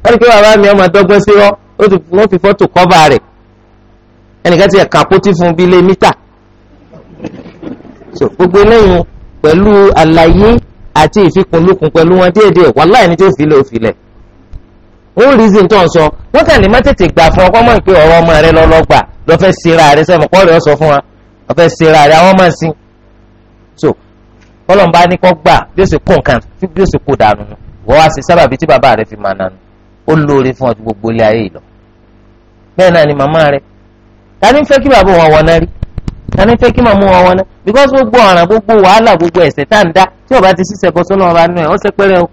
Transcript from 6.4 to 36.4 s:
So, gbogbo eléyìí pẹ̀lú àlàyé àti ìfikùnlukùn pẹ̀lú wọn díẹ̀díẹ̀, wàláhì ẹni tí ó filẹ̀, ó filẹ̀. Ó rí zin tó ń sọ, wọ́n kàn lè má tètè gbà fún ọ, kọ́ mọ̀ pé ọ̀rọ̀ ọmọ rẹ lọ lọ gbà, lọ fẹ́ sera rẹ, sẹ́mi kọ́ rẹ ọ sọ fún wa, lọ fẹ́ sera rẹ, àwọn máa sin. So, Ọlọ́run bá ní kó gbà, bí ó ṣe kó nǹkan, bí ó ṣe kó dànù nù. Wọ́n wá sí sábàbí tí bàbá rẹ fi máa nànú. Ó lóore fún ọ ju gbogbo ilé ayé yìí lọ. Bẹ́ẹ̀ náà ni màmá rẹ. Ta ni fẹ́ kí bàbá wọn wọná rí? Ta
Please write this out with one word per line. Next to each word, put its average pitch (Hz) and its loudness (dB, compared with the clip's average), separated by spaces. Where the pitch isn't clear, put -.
So, - -8
gbogbo 180 -2
eléyìí 202 2
pẹ̀lú 185 0
àlàyé 165 2
àti 156 0
ìfikùnlukùn 170 -2
pẹ̀lú 165 0
wọn 180 0
díẹ̀díẹ̀, 175 2
wàláhì 196 2
ẹni 170 -2
tí 180 0
ó 190 2
filẹ̀, 147 0
ó 139 0
filẹ̀. 113 -6
Ó 196 0
rí 226 2
zin 190 2
tó 214 0
ń 175 0
sọ, 160 0
wọ́n 311 0
kàn 294 2
lè 190 0
má 226 0
tètè 247 0
gbà 165 0
fún 185 0
ọ, 180 2
kọ́ 226 2
mọ̀ 233 0
pé 185 -2
ọ̀rọ̀ 165 2
ọmọ 165 0
rẹ 165 2
lọ 160 2
lọ 160 2
gbà, 139 0
lọ 160 2
fẹ́ 185 0
sera 165 2
rẹ, 151 0
sẹ́mi 170 0
kọ́ 190 2
rẹ 170 2
ọ 165 2
sọ 151 0
fún 156 -2
wa, 143 0
lọ - -6
fẹ́ 165 0
sera 160 0
rẹ, 151 4
àwọn 185 2
máa 185 2
sin. 160 -8
So, 156 -2
Ọlọ́run 185 0
bá 175 2
ní 180 -2
kó 185 -2
gbà, 170 0
bí 185 -4
ó 190 0
ṣe 160 -4
kó - -2
nǹkan, 135 -2
bí 180 -6
ó - 0
ṣe 156 -4
kó - -6
dànù 104 -2
nù. 104 -20
Wọ́n 120 0
wá 160 2
sí 143 -10
sábàbí 151 0
tí 160 -8
bàbá 127 0
rẹ 107 -6
fi 107 -20
máa 101 -8
nànú. 95 -10
Ó 156 0
lóore 143 -2
fún 127 -6
ọ 117 -4
ju 110 -20
gbogbo 110 -8
ilé 113 -2
ayé 110 0
yìí 98 -8
lọ. - -20
Bẹ́ẹ̀ 185 2
náà 165 2
ni 147 -4
màmá 147 -2
rẹ. 139 -4
Ta 214 2
ni 294 2
fẹ́ 285 0
kí 285 -4
bàbá 202 2
wọn 165 2
wọná 160 2
rí? 165 -6
Ta - -2